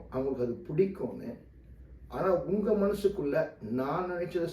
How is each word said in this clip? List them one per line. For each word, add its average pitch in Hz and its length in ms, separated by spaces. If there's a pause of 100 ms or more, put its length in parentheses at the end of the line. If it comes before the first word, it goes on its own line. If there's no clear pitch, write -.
அவங்களுக்கு 131 360
அது 117 240
பிடிக்கும்னு. 151 680 (720)
ஆனா 180 260
உங்க 202 380
மனசுக்குள்ள 190 760 (220)
நான் 143 400
நினைச்சதை 175 420